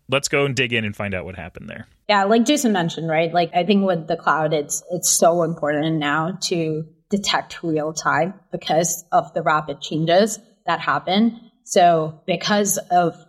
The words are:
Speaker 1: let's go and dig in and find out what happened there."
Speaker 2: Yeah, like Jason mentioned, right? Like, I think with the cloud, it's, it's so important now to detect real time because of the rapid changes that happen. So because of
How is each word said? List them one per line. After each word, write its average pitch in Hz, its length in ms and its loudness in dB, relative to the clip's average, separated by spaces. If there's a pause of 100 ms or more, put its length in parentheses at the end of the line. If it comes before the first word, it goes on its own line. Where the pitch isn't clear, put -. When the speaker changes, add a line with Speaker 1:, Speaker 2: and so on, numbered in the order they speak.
Speaker 1:
let's 139 200 0
go 143 160 2
and 139 100 -2
dig 120 180 0
in 113 100 0
and 104 120 -6
find 101 180 -6
out 90 120 -6
what 90 100 -12
happened - 340 -16
there." - 180 -16 (220)
Speaker 2:
Yeah, 202 160 4
like 226 200 4
Jason 254 260 2
mentioned, 165 360 -2
right? 160 260 0
Like, 175 200 0
I 175 100 2
think 196 220 2
with 170 220 0
the 170 100 -2
cloud, 156 360 0
it's, 147 380 -4
it's 180 180 -4
so 170 340 4
important 160 540 -2
now 156 460 -2
to 160 420 -2 (240)
detect - 540 -4
real 156 300 -2
time 156 400 -2 (180)
because 170 600 -2
of - 220 0
the - 100 -2
rapid 156 380 -2
changes 175 580 2 (260)
that 165 140 0
happen. 190 600 0 (240)
So 165 600 2
because 196 520 0 (120)
of 175 260 2 (140)